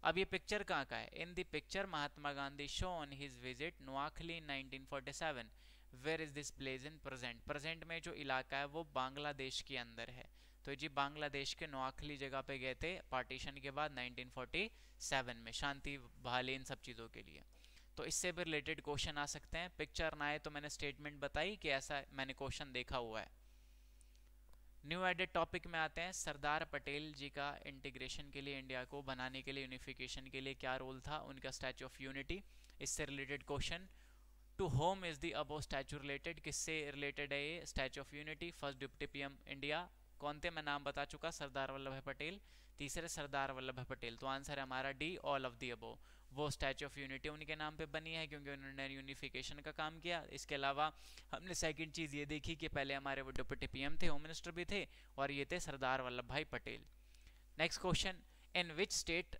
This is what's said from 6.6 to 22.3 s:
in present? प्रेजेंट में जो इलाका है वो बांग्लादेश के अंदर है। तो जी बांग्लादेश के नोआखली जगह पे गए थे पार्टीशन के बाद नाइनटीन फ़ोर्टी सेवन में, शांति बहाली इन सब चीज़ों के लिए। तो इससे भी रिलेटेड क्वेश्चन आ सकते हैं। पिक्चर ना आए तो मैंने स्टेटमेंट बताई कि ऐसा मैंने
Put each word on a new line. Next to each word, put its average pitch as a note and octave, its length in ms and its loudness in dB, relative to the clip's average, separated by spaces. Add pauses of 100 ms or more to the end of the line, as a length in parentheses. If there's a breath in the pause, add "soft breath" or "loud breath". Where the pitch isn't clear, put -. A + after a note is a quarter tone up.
in D3+ 240 -8
present? B2 400 -4
प्रेजेंट D#3 380 -2
में E3 180 -2
जो E3+ 100 -4
इलाका C3+ 440 2
है C#3 80 4
वो D3+ 200 -2
बांग्लादेश C3+ 800 0
के C3+ 140 -4
अंदर A#2 340 -4
है। B2 160 -10 (380 loud breath)
तो C#3+ 100 -2
जी D3+ 140 -2
बांग्लादेश C#3+ 680 2
के E3 120 -4
नोआखली C#3 500 -2
जगह C3+ 240 0
पे C3+ 180 -2
गए B2+ 160 0
थे E3+ 260 -2
पार्टीशन C3 580 -2
के C#3 120 -4
बाद D3 220 0
नाइनटीन B2 380 -4
फ़ोर्टी D#3+ 400 0 (300 loud breath)
सेवन B2+ 360 2
में, A2+ 160 -8
शांति C#3+ 460 0
बहाली B2+ 560 2
इन C3+ 100 -4
सब C3+ 160 -4
चीज़ों A2+ 280 -8
के A2 140 -10
लिए। D2 200 -14 (540 loud breath)
तो C3+ 80 -2
इससे F3 280 2
भी E3 100 0
रिलेटेड D#3 380 2
क्वेश्चन D3 380 0
आ D3 80 2
सकते D3+ 320 -2
हैं। F3 180 -4
पिक्चर D#3+ 380 2
ना D3+ 100 0
आए D3 140 4
तो D#3 120 -4
मैंने D3 200 -4
स्टेटमेंट D3 500 -2
बताई D#3 360 2
कि E3+ 120 0
ऐसा C#3 440 4
मैंने C3+ 200 -2